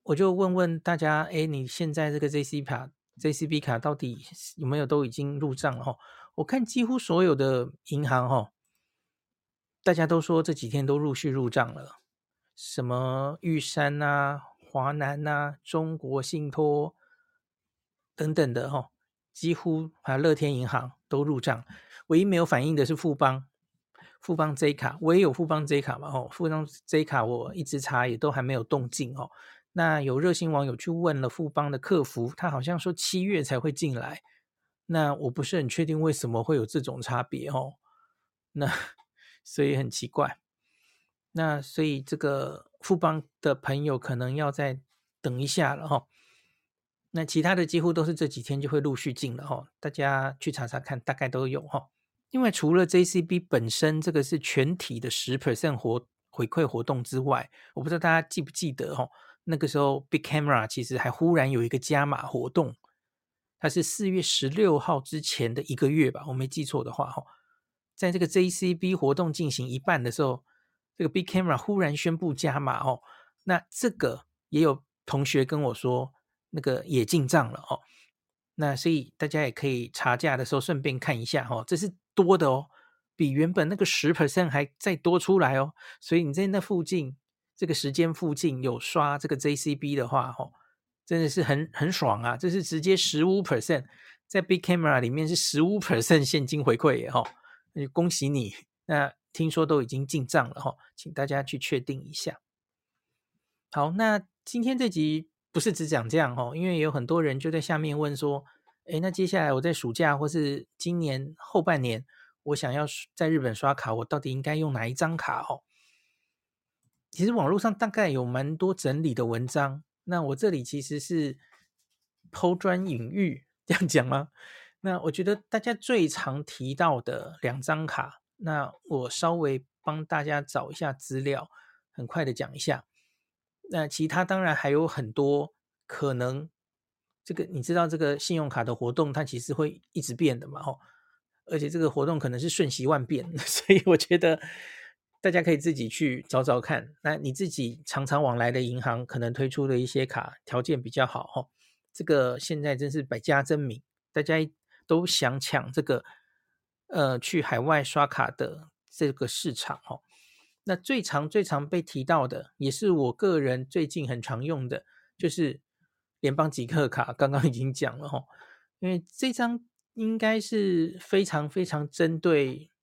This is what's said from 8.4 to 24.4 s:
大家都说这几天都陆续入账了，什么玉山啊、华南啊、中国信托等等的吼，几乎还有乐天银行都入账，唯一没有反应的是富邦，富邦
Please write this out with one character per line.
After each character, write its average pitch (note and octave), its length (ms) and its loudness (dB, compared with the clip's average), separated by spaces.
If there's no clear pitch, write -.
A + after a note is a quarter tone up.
大 F3+ 100 6
家 D#3+ 140 4
都 E3 140 4
说 E3 200 2
这 D#3+ 120 -2
几 A#2+ 160 -6
天 C#3 160 0
都 C#3+ 120 2
陆 D3 160 0
续 C#3+ 160 -2
入 C3 200 0
账 A#2+ 240 0
了， - 260 -18
什 - 280 -8
么 C3 580 -2
玉 D#3+ 180 0
山 D3 420 -2
啊、 C#3+ 400 0
华 C3+ 340 -4
南 D3 360 -4
啊、 D3 380 -2
中 D#3+ 320 -2
国 C3+ 240 -4
信 D3+ 280 -4
托 D3 460 0
等 D#3 180 -2
等 C#3+ 200 4
的 B2 160 -2
吼， C3+ 220 -4
几 E3 200 -2
乎 D#3+ 380 -2
还 C3+ 120 -2
有 C3+ 60 2
乐 D#3 140 6
天 C#3+ 220 0
银 B2 120 -2
行 B2+ 260 -4
都 C#3+ 160 0
入 C#3 160 0
账， B2 240 -2
唯 E3 140 6
一 - 20 4
没 G3 140 4
有 E3+ 80 4
反 C3+ 200 2
应 D#3+ 80 2
的 D3 120 4
是 D#3 100 0
富 D#3 180 0
邦， C3+ 320 2
富 E3+ 140 -4
邦 D#3 200 0